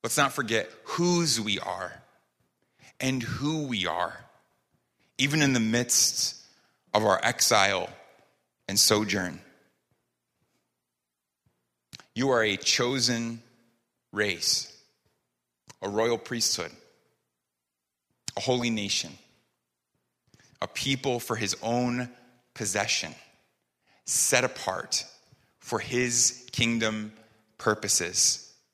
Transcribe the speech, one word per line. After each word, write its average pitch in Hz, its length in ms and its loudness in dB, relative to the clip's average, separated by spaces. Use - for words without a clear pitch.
Let's - 160 -2
not 139 160 2
forget 113 360 -2
whose 170 560 0
we 104 200 -2
are 92 420 -8
and 131 220 0
who 147 460 -2
we 107 180 -2
are, 85 340 -2
even 139 240 2
in 139 120 4
the 123 60 4
midst - 760 2
of 107 120 4
our 98 180 4
exile 98 640 2
and 98 120 0
sojourn. 101 600 2
You 131 160 2
are 117 120 6
a 104 140 2
chosen 120 840 0
race, 101 640 -2
a 95 60 -6
royal 113 300 0
priesthood, 107 540 -4
a - 60 -4
holy 123 280 0
nation, 101 420 -4
a - 60 -6
people 135 520 -2
for 117 160 -4
his 107 260 -4
own 123 480 -2
possession, 101 600 -2
set - 380 2
apart - 600 -4
for - 200 -4
his 120 720 0
kingdom 113 600 0
purposes. - 960 0